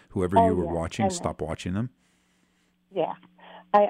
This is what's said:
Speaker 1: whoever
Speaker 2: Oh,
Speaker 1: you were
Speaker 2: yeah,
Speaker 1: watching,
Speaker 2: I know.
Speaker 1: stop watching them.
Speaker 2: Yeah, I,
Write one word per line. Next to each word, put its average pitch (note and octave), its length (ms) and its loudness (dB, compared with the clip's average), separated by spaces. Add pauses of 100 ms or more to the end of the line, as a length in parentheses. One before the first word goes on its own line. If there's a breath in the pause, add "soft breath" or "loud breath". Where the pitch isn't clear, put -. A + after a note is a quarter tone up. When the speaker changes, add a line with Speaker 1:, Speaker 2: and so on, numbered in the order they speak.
Speaker 1:
whoever F#2+ 300 0
Speaker 2:
Oh, F#2+ 80 6
Speaker 1:
you F2+ 100 2
were F2 80 0
Speaker 2:
yeah, E2 80 -6
Speaker 1:
watching, E2 320 -4
Speaker 2:
I F#2+ 40 0
know. F#2 60 -4
Speaker 1:
stop D#2+ 280 -6
watching D#2+ 320 -6
them. A#2+ 160 -4 (1000)
Speaker 2:
Yeah, F#3+ 220 -2 (600 loud breath)
I, G#3 160 6